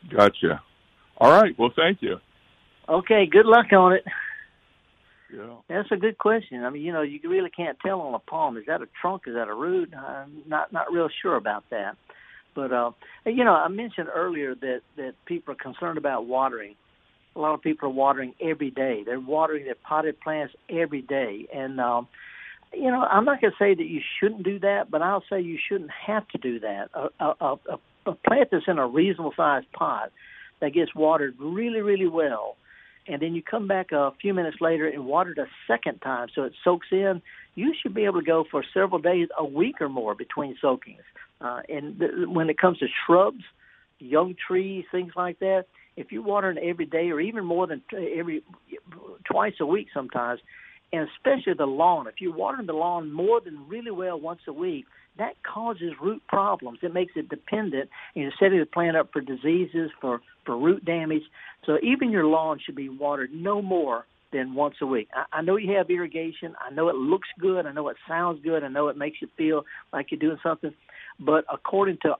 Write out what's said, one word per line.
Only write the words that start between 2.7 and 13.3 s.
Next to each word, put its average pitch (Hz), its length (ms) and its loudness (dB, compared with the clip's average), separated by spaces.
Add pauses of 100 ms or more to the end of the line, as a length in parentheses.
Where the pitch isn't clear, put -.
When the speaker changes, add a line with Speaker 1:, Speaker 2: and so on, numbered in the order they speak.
Speaker 2:
Okay. 185 380 6
Good 196 200 10
luck 226 260 8
on 185 200 10
it. 185 120 2 (1300)
Speaker 1:
Yeah. 113 220 -14 (140)
Speaker 2:
That's 196 240 -2
a 208 40 0
good 208 220 0
question. 208 460 0
I 127 60 -2
mean, 147 120 -8
you 170 100 -4
know, 160 100 0
you 147 200 -6
really 180 280 0
can't 165 280 -8
tell 190 220 -4
on 139 140 -6
a 110 40 -2
palm. 151 380 -2
Is 107 100 -12
that 160 160 -2
a 113 60 -14 (120)
trunk? 180 280 -2
Is 117 60 -8
that 117 120 -2
a 104 80 -6
root? 165 400 -2
I'm 139 540 -14
not, 156 240 -2
not 156 180 -2
real 170 180 0 (140)
sure 175 140 0
about 104 340 -2
that. 104 260 -6 (580)
But, 135 180 -4
uh, 120 180 0 (360)
you 240 180 2